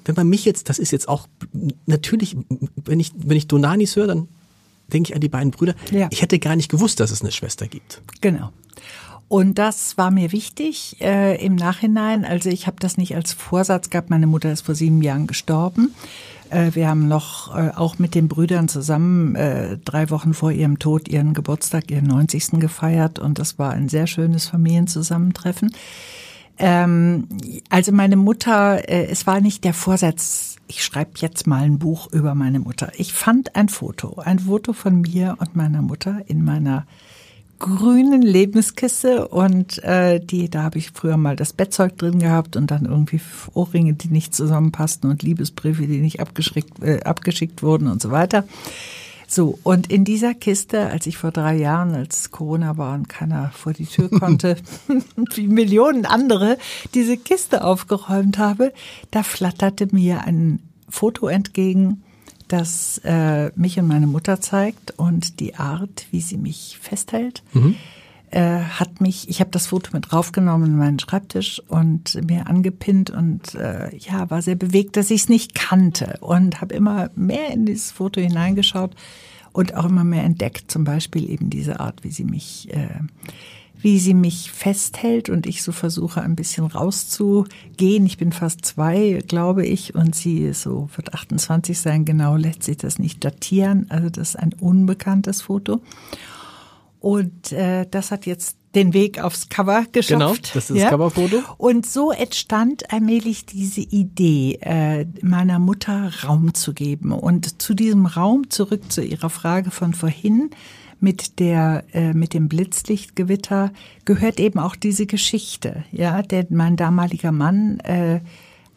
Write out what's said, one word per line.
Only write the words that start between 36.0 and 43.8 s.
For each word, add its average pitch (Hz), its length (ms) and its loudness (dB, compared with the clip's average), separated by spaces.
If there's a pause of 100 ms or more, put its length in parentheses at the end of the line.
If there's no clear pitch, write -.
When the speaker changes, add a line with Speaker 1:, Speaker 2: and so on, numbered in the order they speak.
Speaker 2:
in 156 180 -2
meiner 143 400 -2 (720)
grünen 247 640 4
Lebenskiste 220 1080 2
und, 185 560 2
äh, 180 340 4
die, 175 300 -2
da 156 140 -2
habe 156 160 -2
ich - 140 -6
früher 160 260 0
mal 147 180 2
das 147 160 -4
Bettzeug 185 460 0
drin 175 200 0
gehabt 165 380 2
und 147 140 0
dann 147 160 0
irgendwie 151 340 0 (320)
Ohrringe, 175 400 2